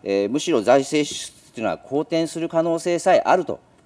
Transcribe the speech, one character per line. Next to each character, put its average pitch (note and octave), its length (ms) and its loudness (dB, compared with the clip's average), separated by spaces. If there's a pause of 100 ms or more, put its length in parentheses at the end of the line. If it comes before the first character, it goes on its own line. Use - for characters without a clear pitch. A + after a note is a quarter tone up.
え G2 220 0
ー、 - 20 -2
む C3 100 -2
し E3+ 140 -4
ろ A2+ 100 2
財 C3 200 6
政 D3+ 220 -2
支 - 280 -12
出 - 80 -20 (100)
っ - 20 -20
て - 80 -12
い A2 40 -4
う - 0 -
の G2+ 80 -2
は D#2+ 60 -8
好 C#3+ 240 -4
転 E3 260 -4
す E3 100 -10
る E3 100 -4
可 E3 140 0
能 E3 160 -2
性 F3 220 -2
さ F#3 120 4
え D#3 140 6
あ D3 100 4
る F3+ 80 0
と、 - 140 -8 (280)